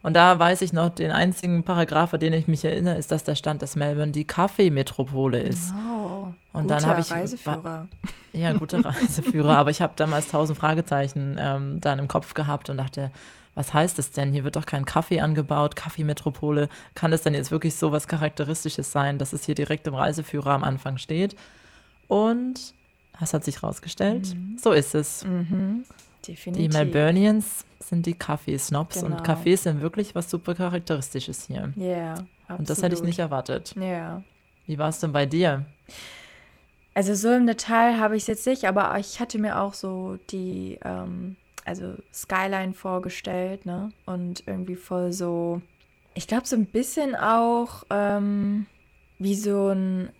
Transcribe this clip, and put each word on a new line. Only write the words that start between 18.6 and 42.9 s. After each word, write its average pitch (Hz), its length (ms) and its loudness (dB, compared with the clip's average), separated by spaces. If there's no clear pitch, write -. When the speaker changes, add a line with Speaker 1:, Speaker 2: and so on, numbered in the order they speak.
Speaker 1:
sein, 143 240 2
dass 135 160 -4
es 143 100 -6
hier 147 120 0
direkt 151 300 -2
im 139 100 -4
Reiseführer 143 560 0
am 143 120 2
Anfang 135 340 -2
steht?“ 175 380 -2
Und 240 680 0
es 160 120 -2
hat 151 100 0
sich - 200 -4
rausgestellt, 190 680 -2
Speaker 2:
Mhm. 190 240 -8
Speaker 1:
so 226 140 4
ist 147 240 4
es. - 300 -2
Speaker 2:
Mhm. 185 580 -2
Definitiv. 175 260 -8
Speaker 1:
Die 165 140 2
Melburnians 165 960 4
sind 170 260 -2
die 170 80 0
Kaffeesnobs 151 920 -4
und - 80 -2
Speaker 2:
Genau. 165 120 -4
Speaker 1:
Kaffees 170 400 4
sind 151 180 0
wirklich 202 340 -2
was 170 140 -4
super 175 260 -4
Charakteristisches 170 920 -4
hier. 139 280 -6
Speaker 2:
Ja, 175 380 -4
Speaker 1:
Und 151 120 -4
das 151 140 0
hätte 180 100 2
ich 165 80 -2
Speaker 2:
absolut. 170 40 -2
Speaker 1:
nicht 170 140 -2
erwartet. 135 600 -4
Speaker 2:
Ja. 180 440 -6
Speaker 1:
Wie 151 100 -4
war's 156 220 -2
denn 160 120 -2
bei 143 140 2
dir? 147 400 2
Speaker 2:
Also 196 220 0
so 214 160 2
im 247 160 6
Detail 226 500 4
habe 214 200 2
ich's 208 100 -2
jetzt 214 180 -4
nicht, 262 200 0
aber 190 340 2
ich - 200 -10
hatte 240 200 -4
mir 208 220 0
auch 196 120 -4
so 190 440 -8
die, 185 520 -6
ähm, 185 520 -8
also 180 280 -8
Skyline 190 600 -4
vorgestellt, 185 920 -6